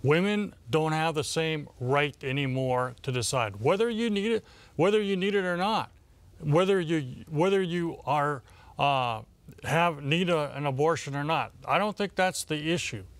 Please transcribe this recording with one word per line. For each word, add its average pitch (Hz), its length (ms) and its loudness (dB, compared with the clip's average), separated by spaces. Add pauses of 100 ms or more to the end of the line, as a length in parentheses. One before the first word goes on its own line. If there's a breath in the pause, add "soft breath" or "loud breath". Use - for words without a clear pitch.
Women 190 500 2 (160)
don't 156 220 0
have 156 240 0
the 151 80 -2
same 156 440 -2 (120)
right 139 440 2
anymore 131 800 -2
to 135 80 -4
decide 113 500 -2
whether 196 280 2
you 226 200 -2
need 202 220 0
it, 220 140 -2 (300 loud breath)
whether 208 260 4
you 196 140 0
need 190 180 0
it 196 120 2
or 175 120 -2
not, 185 340 -2 (480)
whether 180 400 4
you, 151 500 -4
whether 190 320 2
you 170 440 -2
are, 143 380 0 (340 loud breath)
uh, 127 440 0 (420)
have, 151 400 0
need 165 260 0
a, 147 280 0
an 143 80 -6
abortion 143 500 0
or 143 80 -4
not. 147 280 -2 (140)
I 135 120 2
don't 202 180 0
think 202 200 -4
that's - 280 0
the 156 280 -4
issue. 127 320 -4 (160)